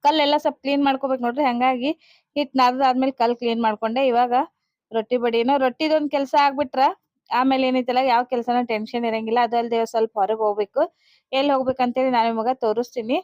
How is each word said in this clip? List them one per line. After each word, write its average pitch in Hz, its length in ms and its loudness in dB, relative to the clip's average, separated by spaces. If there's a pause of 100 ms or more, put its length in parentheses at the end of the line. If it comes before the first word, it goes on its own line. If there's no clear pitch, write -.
ಕಲ್ಲೆಲ್ಲ 294 340 2
ಸ್ವಲ್ಪ 294 260 -2
ಕ್ಲೀನ್ 285 220 0
ಮಾಡ್ಕೋಬೇಕು 262 380 -2
ನೋಡ್ರಿ, 240 220 -2
ಹಂಗಾಗಿ 254 460 0 (460)
ಹಿಟ್ 285 200 -4
ನಾದಾದ್ಮೇಲೆ 262 560 2
ಕಲ್ 240 240 0
ಕ್ಲೀನ್ 233 260 -2
ಮಾಡ್ಕೊಂಡೆ. 226 440 0
ಇವಾಗ 240 260 2 (600)
ರೊಟ್ಟಿ 220 240 -2
ಬಡಿನೋ 233 420 0
ರೊಟ್ಟಿದೊಂದ್ 302 520 0
ಕೆಲ್ಸ 277 300 -4
ಆಗ್ಬಿಟ್ರ 277 400 0 (520)
ಆಮೇಲೆ 262 360 2
ಏನೈತಲ್ಲ 254 300 0
ಯಾವ 247 260 2
ಕೆಲ್ಸನೂ 240 420 -2
ಟೆನ್ಷನ್ 226 380 -4
ಇರಂಗಿಲ್ಲ. 220 380 -2
ಅದು 233 140 0
ಅಲ್ದೆ 233 300 0
ಸ್ವಲ್ಪ 226 320 -2
ಹೊರಗ್ 214 200 0
ಹೋಗ್ಬೇಕು, 214 580 -2 (360)
ಎಲ್ಲಿ 269 200 2
ಹೋಗ್ಬೇಕಂತೇಳಿ 254 580 0
ನಾನ್ 233 160 2
ನಿಮಗ 226 260 -2
ತೋರಿಸ್ತೀನಿ. 233 720 -2